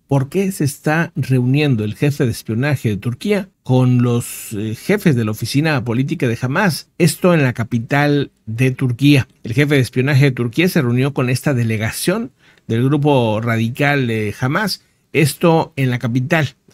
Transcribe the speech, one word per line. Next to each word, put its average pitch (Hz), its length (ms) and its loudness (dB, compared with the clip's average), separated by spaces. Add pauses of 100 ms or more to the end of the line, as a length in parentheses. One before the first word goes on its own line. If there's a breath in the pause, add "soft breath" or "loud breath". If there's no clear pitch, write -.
¿Por 139 220 0
qué 190 240 -2
se - 100 -4
está 156 540 -2
reuniendo 131 640 2
el 104 140 -4
jefe 143 280 0
de 117 60 2
espionaje 123 600 -2
de 101 60 -2
Turquía 196 520 -4 (160)
con 127 400 4
los, - 480 -4
eh, 107 280 -6
jefes 185 360 2
de 117 80 0
la 107 80 -2
oficina 135 520 -2
política 127 440 -2
de 113 120 -2
Hamas? 156 560 -2
Esto 175 380 2
en 156 80 4
la 123 120 0
capital 139 760 -2 (160)
de 117 240 0
Turquía. 131 560 2 (160)
El 113 120 -6
jefe 147 200 2
de 135 60 4
espionaje 131 460 2
de 139 40 4
Turquía 123 380 0
se 180 120 0
reunió 127 320 0
con 131 160 -2
esta 131 260 -2
delegación 117 760 -2 (380 soft breath)
del 113 160 0
grupo 135 560 2
radical 120 680 0
de 110 340 -2
Hamas. 175 420 -2 (300)
Esto 160 640 2
en 135 160 0
la 120 80 -2
capital. 131 560 -2 (200)